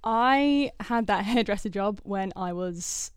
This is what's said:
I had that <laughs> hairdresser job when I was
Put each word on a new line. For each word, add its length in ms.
I 640
had 260
that 180
<laughs> 60
hairdresser 380
job 340
when 320
I 180
was 640